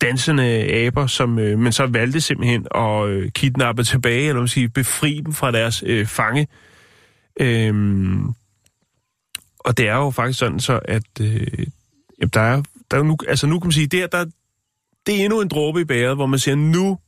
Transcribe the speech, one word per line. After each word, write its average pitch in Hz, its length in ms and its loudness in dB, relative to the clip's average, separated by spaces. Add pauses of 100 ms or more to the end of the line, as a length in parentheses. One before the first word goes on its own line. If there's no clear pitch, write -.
dansende 131 420 2 (300)
aber, 120 340 0
som, 120 320 0
øh, 107 200 2
men 120 120 2
så 135 140 0
valgte 123 360 0
simpelthen 120 540 0
at, 107 340 0
øh, 98 220 -2
kidnappe 123 520 0
tilbage, 120 380 0
eller 151 120 0
hvad 123 80 0
man 123 60 0
siger, 123 220 0
befri 147 560 -2
dem 156 80 -6
fra 135 180 -2
deres, 113 340 -2
øh, 110 200 0
fange. 123 420 0 (920)
Øhm, 101 840 2 (1300)
og 120 180 -2
det 120 120 2
er 107 60 0
jo 139 160 0
faktisk 127 280 -2
sådan 113 200 -2
så, 127 260 0
at, 110 180 -2 (180)
øh, 107 260 0 (720)
jamen, 143 120 2
der - 80 4
er, 120 200 2 (300)
der 139 60 2
er 143 60 2
nu, 156 140 2 (100)
altså, 139 200 0
nu 165 120 2
kan 180 80 -2
man 170 40 2
sige, 151 160 2
der, 180 200 -2
der, 175 180 -2 (800)
det 208 140 0
er 190 60 2
endnu 214 160 2
en 196 60 0
dråbe 156 340 0
i - 20 -2
bægeret, 131 320 0
hvor 139 100 -2
man 135 140 2
siger, 147 160 0
"Nu, 170 420 2 (100)